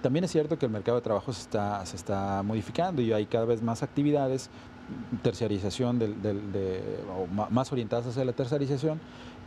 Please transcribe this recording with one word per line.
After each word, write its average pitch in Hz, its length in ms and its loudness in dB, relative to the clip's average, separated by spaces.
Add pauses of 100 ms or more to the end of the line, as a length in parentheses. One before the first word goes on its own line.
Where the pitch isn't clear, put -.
También 139 200 4
es 175 80 0
cierto 156 260 2
que 131 100 2
el 113 40 0
mercado 110 260 2
de 117 60 2
trabajo 110 300 0
se 98 80 -8
está, 104 440 -2
se 98 120 -10
está 98 460 0
modificando 123 580 0
y 113 100 4
hay 107 140 4
cada 117 200 2
vez 117 160 2
más 113 220 0
actividades, 143 680 2 (760)
terciarización 110 760 2
del, 104 220 0
del, 101 320 0
de, 95 280 0 (360)
o 95 100 0
ma-, 101 220 0
más 127 240 2
orientadas 117 320 0
hacia 127 180 -2
la 123 100 0
terciarización, 143 680 0 (460)